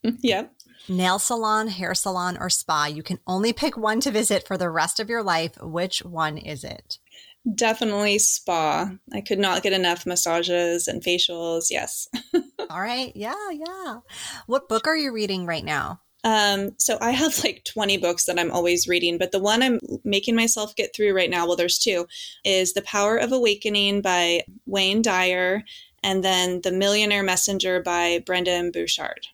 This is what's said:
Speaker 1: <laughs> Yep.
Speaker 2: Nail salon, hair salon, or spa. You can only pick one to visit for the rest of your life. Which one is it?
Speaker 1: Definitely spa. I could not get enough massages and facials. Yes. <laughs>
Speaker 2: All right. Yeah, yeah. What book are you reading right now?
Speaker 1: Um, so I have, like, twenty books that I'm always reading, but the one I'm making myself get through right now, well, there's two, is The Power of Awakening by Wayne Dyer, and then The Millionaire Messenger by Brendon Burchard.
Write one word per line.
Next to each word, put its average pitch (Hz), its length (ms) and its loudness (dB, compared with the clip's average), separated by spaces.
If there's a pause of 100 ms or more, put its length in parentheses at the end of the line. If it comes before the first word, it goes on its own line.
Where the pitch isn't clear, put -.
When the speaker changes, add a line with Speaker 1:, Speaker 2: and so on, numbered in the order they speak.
Speaker 1:
<laughs> 226 80 0 (100)
Yep. 220 320 -2 (360)
Speaker 2:
Nail 185 320 2
salon, 220 480 0
hair 185 260 -4
salon, 180 460 -2
or 180 100 -2
spa. 151 360 0
You 151 180 -6
can - 200 -6
only 202 280 0
pick - 240 -2
one 220 240 0
to 277 100 0
visit 208 380 0
for 190 80 -4
the 175 120 -2
rest 165 300 0
of 214 100 -4
your 233 140 -2
life. 165 380 0
Which 170 440 -4
one 160 340 -4
is - 260 -12
it? - 340 -12 (560)
Speaker 1:
Definitely 214 640 2
spa. 165 720 0 (220)
I 202 80 -4
could 202 180 -2
not 185 240 2
get 196 100 2
enough 180 340 0
massages 175 840 0
and - 140 -6
facials. 170 680 0
Yes. - 380 -6 (240)
<laughs> - 380 -2
Speaker 2:
All 165 100 -6
right. 240 340 -4
Yeah, 214 200 -6 (180)
yeah. 320 460 -10 (480)
What 262 220 -2
book 233 180 0
are 320 100 2
you 285 160 -2
reading 196 340 -2
right 165 180 -4
now? 156 360 -4 (240)
Speaker 1:
Um, 202 540 2
so - 220 0
I 233 100 0
have, 269 320 0
like, - 220 -2
twenty 202 320 0
books 175 300 0
that 175 120 0
I'm 170 140 0
always 175 340 2
reading, 170 320 2
but 180 140 -2
the 190 80 2
one 214 200 4
I'm 247 200 2 (240)
making 202 320 0
myself 226 400 0
get - 180 -4
through 208 200 2
right 180 160 2
now, 170 180 0
well, 175 80 2
there's 175 240 2
two, 175 260 0 (380)
is 185 300 2
The 202 80 -2
Power 208 340 2
of 233 160 0
Awakening 208 720 2
by 175 400 2 (220)
Wayne 196 380 2
Dyer, 185 600 2 (400)
and 190 200 2
then 180 380 2
The 185 100 0
Millionaire 202 520 2
Messenger 185 580 0
by 175 420 2
Brendon 180 460 0
Burchard. - 640 -4